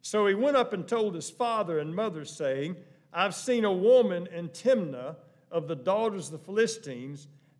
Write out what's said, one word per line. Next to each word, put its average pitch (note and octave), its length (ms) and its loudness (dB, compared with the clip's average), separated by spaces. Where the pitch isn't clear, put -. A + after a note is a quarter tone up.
So G#3 240 0
he G3 80 6
went C4+ 240 2
up A#3+ 160 2
and F3+ 140 -6
told A3 280 0
his D#3 140 -8
father A3 480 -2
and D#3 180 -4
mother, F3+ 300 -4
saying, E3 520 -4
'I've F#3 220 0
seen A#3+ 280 2
a G3+ 80 4
woman F#3+ 560 4
in E3+ 220 -8
Timnah D#3+ 680 0
of E3 160 -2
the D#3+ 80 -4
daughters F#3+ 520 -2
of D3 40 -12
the D#3 140 -14
Philistines. D3 840 -4